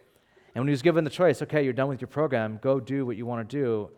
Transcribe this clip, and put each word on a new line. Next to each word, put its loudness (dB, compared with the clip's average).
And -4
when 0
he 2
was 0
given 4
the -4
choice, 2
"Okay, 0
you're 0
done 0
with -6
your -10
program, -2
go 2
do -4
what -6
you -8
want -6
to -8
do," 0